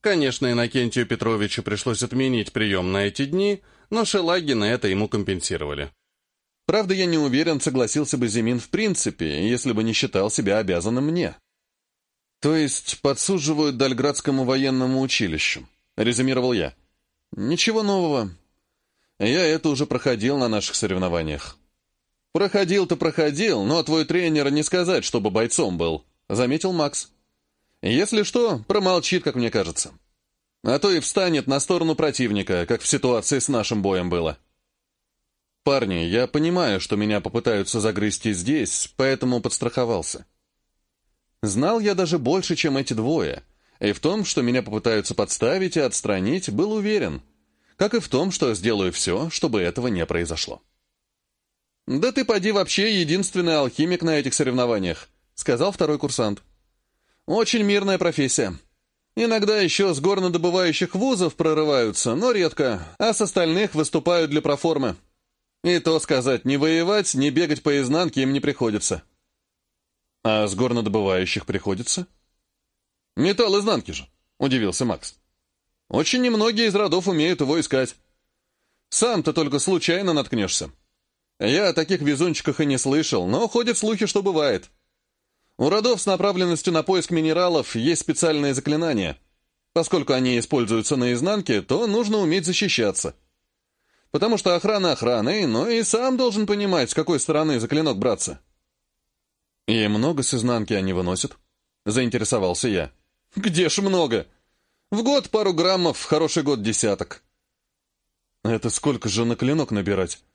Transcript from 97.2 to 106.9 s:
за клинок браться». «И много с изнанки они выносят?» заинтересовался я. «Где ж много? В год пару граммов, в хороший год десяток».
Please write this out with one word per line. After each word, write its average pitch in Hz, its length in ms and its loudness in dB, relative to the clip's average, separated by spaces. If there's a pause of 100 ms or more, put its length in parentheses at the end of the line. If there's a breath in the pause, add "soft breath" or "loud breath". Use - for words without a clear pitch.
за 110 80 -4
клинок 143 300 0
браться». 98 420 -2 (1300)
«И 107 200 2
много 127 360 0
с - 100 -2
изнанки 117 400 0
они 95 200 0
выносят?» 90 440 -2 (480)
заинтересовался 107 840 0
я. 85 220 -2 (440)
«Где 175 320 0
ж 151 120 -2
много? 170 480 0 (640)
В 214 120 -2
год 269 280 0
пару 208 220 2
граммов, 175 440 2
в - 80 -10
хороший 156 380 2
год 135 180 0
десяток». 104 600 -2 (1200)